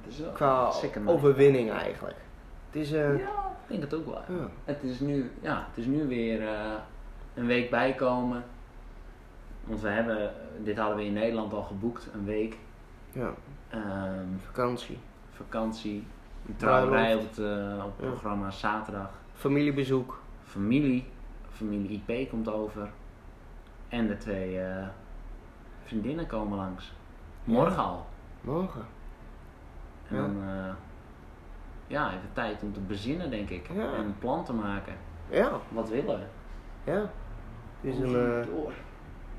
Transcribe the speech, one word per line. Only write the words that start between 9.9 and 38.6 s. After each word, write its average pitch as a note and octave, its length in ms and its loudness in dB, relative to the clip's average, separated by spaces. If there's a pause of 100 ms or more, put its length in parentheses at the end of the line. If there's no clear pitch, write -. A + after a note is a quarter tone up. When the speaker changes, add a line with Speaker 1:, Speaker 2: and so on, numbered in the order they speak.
Speaker 1:
dit G#2 140 0
hadden G#2+ 200 4
we G#2 80 0
in G2+ 80 0
Nederland G#2+ 400 2
al G#2 100 -2
geboekt, G#2 500 -4
een G2+ 120 -4
week. G#2+ 320 0 (540)
Speaker 2:
Ja. A#2+ 220 -2 (360)
Speaker 1:
Ehm, F#2+ 560 -4 (200)
Speaker 2:
Vakantie. B2 540 0 (320)
Speaker 1:
vakantie, A2 760 -2 (400)
een G#2 80 -6
trouwerij B2+ 320 8 (280)
Speaker 2:
Bruiloft. G#2+ 100 2 (140)
Speaker 1:
op G#2+ 60 0
het, - 0 - (320)
eh, G2 80 -2
op G2+ 120 -6
het G2 80 -4
Speaker 2:
Ja. B2+ 60 0
Speaker 1:
programma G2+ 400 -2
zaterdag. G#2 580 -2 (240)
Speaker 2:
Familiebezoek. C#3 880 4 (240)
Speaker 1:
Familie, B2+ 640 4 (440)
familie G#2 580 -2
I B2 180 0
P C3+ 40 -6
komt A2+ 200 -2
over. G#2+ 400 -2 (1000)
En A#2 180 2
de G2+ 100 0
twee, F#2 440 -2
eh, F#2+ 240 -2 (960)
vriendinnen B2 440 -2
komen G#2 300 0
langs. F#2 360 -6 (500)
Speaker 2:
Ja. A2+ 100 2
Speaker 1:
Morgen D#3 300 6
al. F2+ 220 -2 (360)
Speaker 2:
Morgen. C#3 440 -2 (1200)
Speaker 1:
En - 60 -2
Speaker 2:
Ja. C3+ 60 2
Speaker 1:
dan, G2+ 260 -2
eh, F#2+ 260 -4 (1120)
ja, C#3 200 0
even F#2+ 260 -4
tijd G#2+ 300 -2
om G#2 100 -4
te G2 60 -6
bezinnen, A2 500 -2
denk G#2 200 -2
ik. F2+ 240 -6
Speaker 2:
Ja. G#3 200 -2
Speaker 1:
En A#2 100 -2
een G2+ 160 -2
plan C#3+ 260 2
te C3 80 -2
maken. G2+ 400 -2 (360)
Speaker 2:
Ja. A3+ 220 6 (180)
Speaker 1:
Wat A2 200 -2
willen A2+ 300 0
we? G2 60 -6 (640)
Speaker 2:
Ja. F#3+ 80 4
Het G#3 100 0 (720)
is C3 140 0
Speaker 1:
Hoe B2+ 100 2
Speaker 2:
een, B2+ 80 2
Speaker 1:
gaan B2 160 6
we A#2+ 100 2
Speaker 2:
eh, A#2+ 80 -2
Speaker 1:
door? - 240 -2 (680)